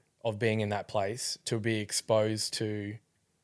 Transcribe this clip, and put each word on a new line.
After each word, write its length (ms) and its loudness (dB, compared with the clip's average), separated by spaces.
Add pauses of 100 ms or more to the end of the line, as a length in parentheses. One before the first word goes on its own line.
(240)
of 140 0
being 220 4
in 100 2
that 180 -2
place 480 -2 (100)
to 120 0
be 220 0
exposed 760 2
to, 400 -4 (500)